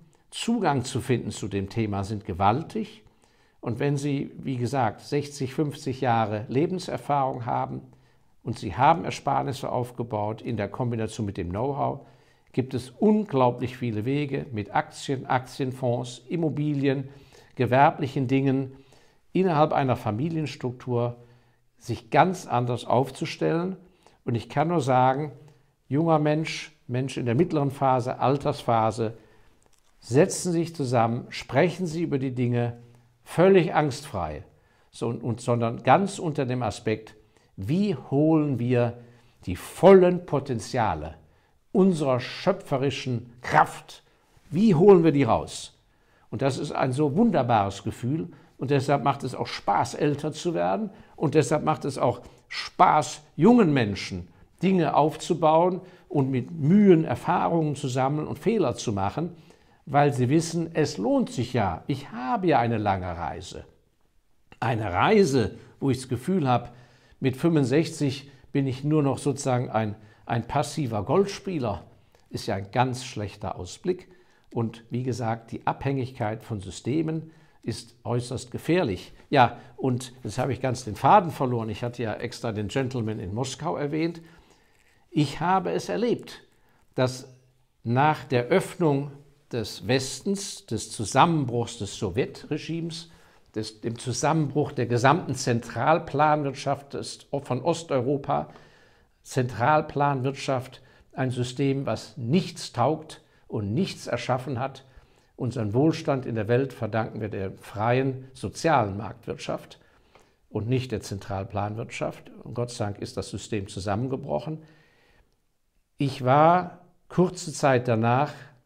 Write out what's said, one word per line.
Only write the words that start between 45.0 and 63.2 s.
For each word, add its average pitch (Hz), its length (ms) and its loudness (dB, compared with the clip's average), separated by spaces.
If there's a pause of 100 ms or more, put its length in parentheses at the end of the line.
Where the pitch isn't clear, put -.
wir 160 80 6
die 143 120 4
raus? - 540 -2 (540)
Und 120 100 -8
das 139 160 0
ist 151 140 -6
ein 131 220 0
so 147 240 0
wunderbares 123 680 2
Gefühl 147 460 -4 (280)
und 139 140 -6
deshalb 139 320 2
macht 139 200 0
es 123 120 -6
auch - 120 -4
Spaß, - 480 -2
älter 151 360 0
zu 170 220 -4
werden 190 360 0 (280)
und 151 180 -2
deshalb 151 280 4
macht 151 220 0
es 135 120 -4
auch 135 240 0 (260)
Spaß, - 760 2 (120)
jungen 196 380 8
Menschen 101 560 -2 (340)
Dinge 180 320 2
aufzubauen 160 880 2 (280)
und 135 220 2
mit 127 180 -2
Mühen 170 540 6
Erfahrungen 165 720 0
zu 143 120 -6
sammeln 135 400 0
und - 120 -8
Fehler 180 360 2
zu - 160 -4
machen, 101 460 -4 (480)
weil 143 280 4
sie 123 160 0
wissen, 165 440 0
es - 240 0
lohnt 240 320 0
sich - 240 -4
ja, 95 320 0
ich - 260 -6
habe 233 360 -2
ja 135 120 6
eine 117 200 0
lange 98 260 0
Reise. 85 600 -8 (920)